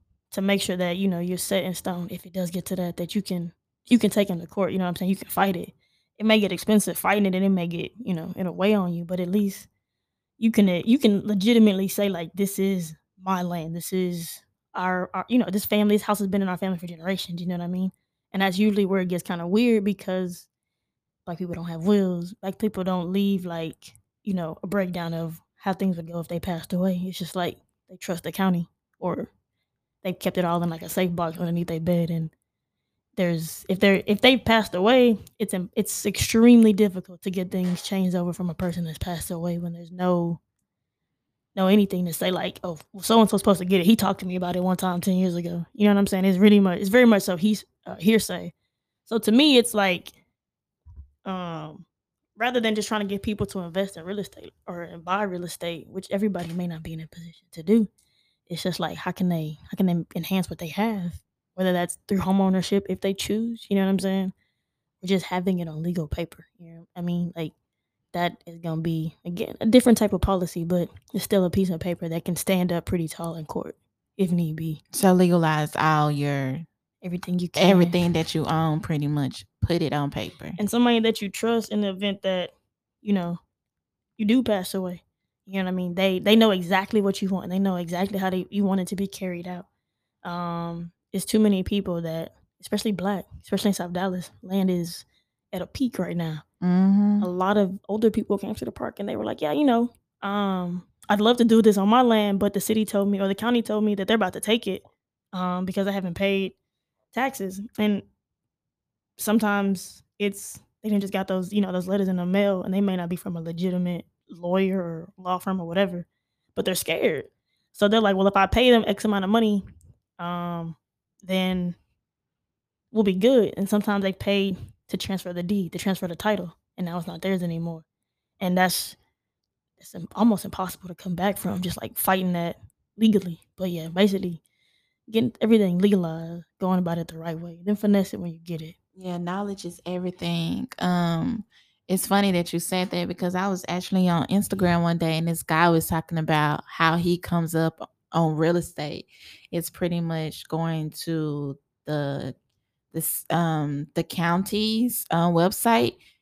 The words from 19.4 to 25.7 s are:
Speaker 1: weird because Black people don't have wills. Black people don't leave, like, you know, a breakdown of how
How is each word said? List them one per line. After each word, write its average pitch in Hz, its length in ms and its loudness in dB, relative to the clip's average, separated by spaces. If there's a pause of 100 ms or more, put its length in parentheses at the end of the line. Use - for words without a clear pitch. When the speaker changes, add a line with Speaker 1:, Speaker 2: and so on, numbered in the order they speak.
Speaker 1:
weird 220 380 2
because 185 640 -4 (800)
Black 170 120 -10
people 170 160 -8
don't 170 120 -10
have 165 180 -8
wills. 185 560 2
Black 190 180 -8
people 208 240 -2
don't 180 300 -2
leave, 196 320 2
like, 165 480 -10 (320)
you 202 100 -2
know, 160 280 -4
a 196 40 -8
breakdown 180 460 -2
of 165 280 -6 (160)
how 190 180 -4